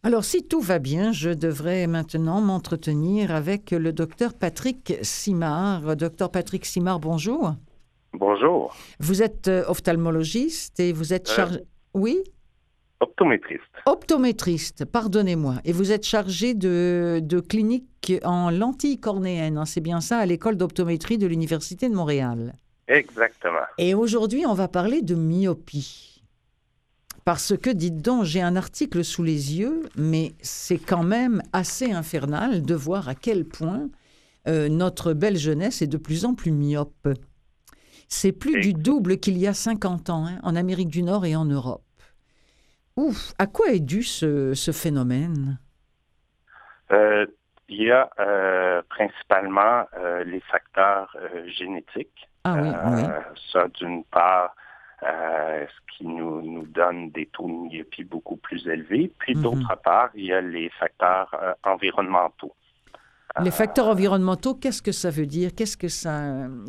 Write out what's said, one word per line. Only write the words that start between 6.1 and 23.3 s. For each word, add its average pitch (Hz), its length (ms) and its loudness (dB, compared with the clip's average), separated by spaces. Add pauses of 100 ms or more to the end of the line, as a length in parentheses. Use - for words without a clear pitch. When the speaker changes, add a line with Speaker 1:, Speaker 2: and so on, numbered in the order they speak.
Speaker 1:
Patrick 185 340 -4
Simard, 180 340 0
bonjour. 160 560 -2 (580)
Speaker 2:
Bonjour. 104 600 2 (260)
Speaker 1:
Vous 180 220 2
êtes, 214 280 0
euh, 185 180 2
ophtalmologiste 165 1120 0
et 175 140 2
vous 160 200 -2
êtes 185 160 -2
Speaker 2:
Euh, - 60 0
Speaker 1:
chargé, 180 240 2 (340)
oui ? 240 300 2 (760)
Speaker 2:
optométriste. - 640 2 (220)
Speaker 1:
Optométriste, 233 1000 0
pardonnez-moi. 180 680 0 (100)
Et 165 80 0
vous 190 180 2
êtes 214 140 0
chargé 208 480 0
de, 175 680 2
de 160 180 0
clinique 220 760 0 (100)
en 175 260 2
lentilles 254 500 0
cornéennes, 180 580 -2
hein, 156 80 -2
c'est 170 160 -4
bien 165 200 -2
ça, 240 180 0
à 208 60 2
l'école 180 320 0
d'optométrie 170 600 0
de 202 100 2
l'Université 165 600 -2
de 220 60 0
Montréal. 131 580 0 (340)
Speaker 2:
Exactement. 113 720 2 (180)